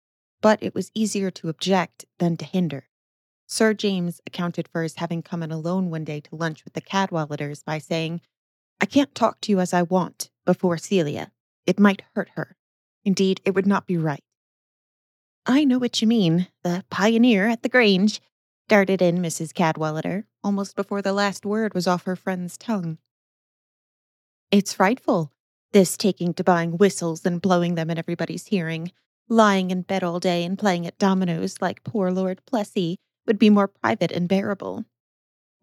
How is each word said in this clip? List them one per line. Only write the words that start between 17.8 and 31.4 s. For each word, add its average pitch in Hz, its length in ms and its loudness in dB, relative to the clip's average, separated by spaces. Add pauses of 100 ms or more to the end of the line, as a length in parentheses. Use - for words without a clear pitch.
darted 196 340 4
in 175 180 4
Missus 165 320 -4
Cadwallader, 160 760 -2 (160)
almost 202 320 -2
before 202 260 -4
the 196 100 -2
last 202 320 -2
word 208 300 -2
was 180 140 -2
off 180 160 0
her 185 120 -4
friend's 180 400 -6
tongue. 170 440 -6 (1500)
"It's 202 220 2
frightful, 196 640 0 (400)
this 190 240 4
taking 180 380 -2
to 185 80 -4
buying 170 340 2
whistles 175 480 0
and 175 160 -2
blowing 175 340 2
them 160 140 -4
in 165 80 -4
everybody's 165 480 -6
hearing. 165 480 -4 (340)
Lying 202 440 4
in 185 100 -2
bed 185 240 -2
all 170 160 -4
day 175 240 0
and 190 120 -4
playing 175 300 0
at - 100 -14
dominoes 185 600 0